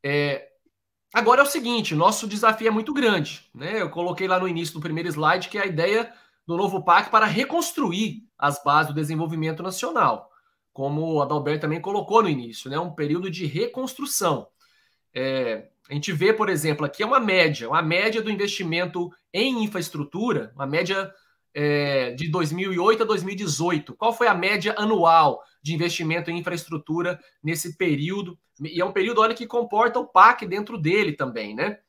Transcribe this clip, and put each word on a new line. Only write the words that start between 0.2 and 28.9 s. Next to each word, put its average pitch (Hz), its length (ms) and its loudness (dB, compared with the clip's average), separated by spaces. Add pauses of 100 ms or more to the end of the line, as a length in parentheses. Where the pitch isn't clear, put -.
agora 233 280 6
é 285 40 8
o - 20 4
seguinte, 240 480 -2
nosso 202 340 4
desafio 220 400 2
é - 20 4
muito 220 240 -2
grande, 208 580 0
né? 185 300 -6
Eu 160 80 -4
coloquei 175 380 -4
lá 185 100 2
no 185 80 -2
início 170 280 -4
do 160 60 -10
primeiro 160 280 -6
slide 160 400 0
que 214 100 -6
é 202 40 -2
a 202 40 -2
ideia 196 460 0 (340)
do 170 100 -4
novo 185 280 -2
pac 185 260 4
para 214 160 4
reconstruir 220 960 -2 (160)
as 143 240 -2
bases 151 320 2
do 156 60 -2
desenvolvimento 160 600 -4
nacional, 185 680 0 (420)
como 151 420 -2
o 147 60 4
Adalberto 147 420 -2
também 160 180 -2
colocou 196 420 2
no 196 60 0
início, 123 420 -6
né? 143 80 -4
Um 170 140 -6
período 165 360 -2
de 180 160 -8
reconstrução. 202 1000 -4 (680)
É, 127 560 -4 (220)
a 139 40 -10
gente 147 180 -4
vê, 180 200 4
por 214 160 2
exemplo, 151 380 0
aqui - 160 -6
é 214 40 -2
uma 269 120 4
média, 170 500 2
uma 160 140 2
média 208 400 2
do 214 80 -4
investimento 180 800 -2 (220)
em 233 320 0
infraestrutura, 180 920 -4
uma 139 120 -6
média, 180 460 -2 (400)
é, 143 600 0
de 147 160 -6
dois 156 240 0
mil 190 200 -4
e 180 60 -2
oito 220 240 4
a - 40 0
dois 190 180 0
mil 196 100 -6
e - 20 -8
dezoito. 165 600 -2
Qual 226 160 0
foi 233 160 2
a 202 60 4
média 202 440 0
anual 170 640 4 (180)
de 156 140 -4
investimento 165 560 -2
em 170 80 -4
infraestrutura 170 800 -4 (240)
nesse 156 340 -6
período? 175 640 -2 (220)
E 160 200 -6
é 185 40 2
um 185 80 -4